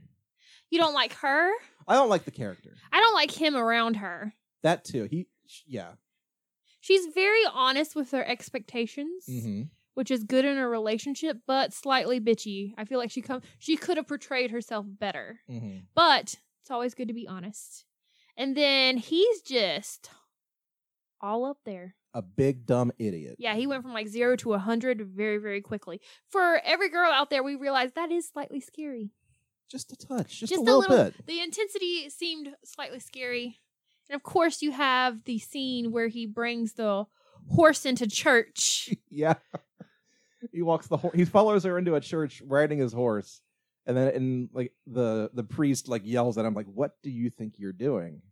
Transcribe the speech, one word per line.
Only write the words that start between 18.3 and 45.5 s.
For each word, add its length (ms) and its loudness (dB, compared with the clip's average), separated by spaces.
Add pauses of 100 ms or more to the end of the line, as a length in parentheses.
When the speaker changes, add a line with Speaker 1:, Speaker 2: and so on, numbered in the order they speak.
Speaker 1:
And 220 -2
then 400 6
he's 440 4
just 680 -2 (1120)
all 240 -2
up 200 -6
there. 300 -14 (200)
Speaker 2:
A 60 -6
big 440 0
dumb 320 2
idiot. 400 -6
Speaker 1:
Yeah, 180 -2
he 120 -2
went 160 -4
from, 100 -12
like, 140 -6
zero 300 2
to 160 -2
a 60 0
hundred 420 -2 (140)
very, 220 -2
very 240 -6
quickly. 380 -10 (300)
For 340 4
every 260 2
girl 220 2
out 180 2
there, 140 0
we 120 -6
realize 380 0
that 180 -4
is 180 -2
slightly 300 -10
scary. 520 -10 (580)
Speaker 2:
Just 220 -14
a 40 -18
touch. 440 -8
Just 120 -8
Speaker 1:
Just 20 0
Speaker 2:
a 60 0
Speaker 1:
a 40 0
Speaker 2:
little 180 8
Speaker 1:
little 140 6 (100)
Speaker 2:
bit. 200 -6
Speaker 1:
The 140 -6
intensity 720 -4
seemed 400 -8 (140)
slightly 360 -12
scary. 600 -8 (500)
And 60 -6
of 60 -10
course, 400 2
you 100 0
have 520 0
the 160 -4
scene 520 -4
where 160 -2
he 200 -6
brings 460 -4
the 320 0 (460)
horse 340 6
into 220 0
church. 800 2 (120)
Speaker 2:
<laughs> 80 -20
Yeah. 260 2 (1160)
He 100 -6
walks 260 0
the 100 0
hor-, 180 -4
he 100 6
follows 380 6
her 160 0
into 160 2
a 60 4
church 440 -6
riding 320 2
his 160 0
horse. 460 -2 (480)
And 100 0
then 160 4
in, 400 -2
like, 200 -6 (120)
the, 480 -2
the 100 -6
priest, 440 0